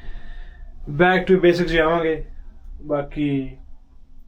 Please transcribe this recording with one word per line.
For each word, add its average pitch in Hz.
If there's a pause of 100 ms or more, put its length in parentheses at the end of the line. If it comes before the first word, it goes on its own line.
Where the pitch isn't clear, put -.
(920)
back 180
to 180
basics 170
ਜਾਵਾਂਗੇ। 160 (560)
ਬਾਕੀ 143 (720)